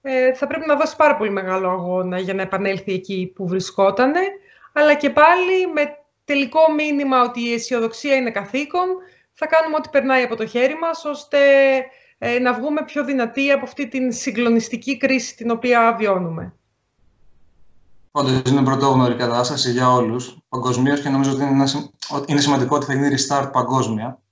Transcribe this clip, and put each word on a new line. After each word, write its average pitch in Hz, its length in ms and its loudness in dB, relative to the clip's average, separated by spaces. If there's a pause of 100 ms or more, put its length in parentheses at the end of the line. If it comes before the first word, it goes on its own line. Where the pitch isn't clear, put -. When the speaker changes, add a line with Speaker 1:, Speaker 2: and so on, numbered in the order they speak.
Speaker 1:
Ε, 254 320 0
θα 269 140 -4
πρέπει 320 200 -6
να 294 80 4
δώσει 311 200 -2
πάρα 302 200 4
πολύ 214 140 -4
μεγάλο 190 400 -2
αγώνα 180 500 -2
για 190 140 -4
να 190 80 -4
επανέλθει 196 520 -4
εκεί 185 420 -6
που 190 120 -8
βρισκότανε. 196 760 0 (560)
Αλλά 294 160 6
και 285 160 2
πάλι 359 640 4
με 294 240 -2 (280)
τελικό 285 340 0 (160)
μήνυμα 285 460 0
ότι 240 200 -2
η 233 120 -2
αισιοδοξία 233 640 -2
είναι 247 160 -2
καθήκον, 285 560 -4 (460)
θα 311 140 -6
κάνουμε 320 280 2
ό,τι 302 140 -4
περνάει 262 340 2
από 233 120 -4
το 220 100 -6
χέρι 247 360 -2
μας, 330 240 -6
ώστε, 294 320 -6 (800)
ε, 240 220 -2
να 247 140 2
βγούμε 285 300 -4
πιο 285 200 -6
δυνατοί 269 480 -2
από 277 140 0
αυτή - 220 -10
την 254 240 -4
συγκλονιστική 233 840 -2
κρίση 269 380 -2
την 233 160 -4
οποία 233 460 2
βιώνουμε. 180 560 -2 (1600)
Speaker 2:
Όντως, 131 300 0 (100)
είναι 135 120 4
πρωτόγνωρη 131 520 2
κατάσταση 123 560 -2
για 127 180 2
όλους, 123 480 0 (120)
παγκοσμίως, 127 520 0
και 143 80 -6
νομίζω 135 220 0
ότι 135 100 -2
είναι 139 100 -2
ένα 139 140 2
σημα-, 143 240 -4 (200)
ότι 139 220 -6
είναι 143 100 2
σημαντικό 135 340 2
ότι 139 100 -2
θα 139 80 -4
γίνει 139 240 0
restart 135 340 -2
παγκόσμια 123 680 -2 (100)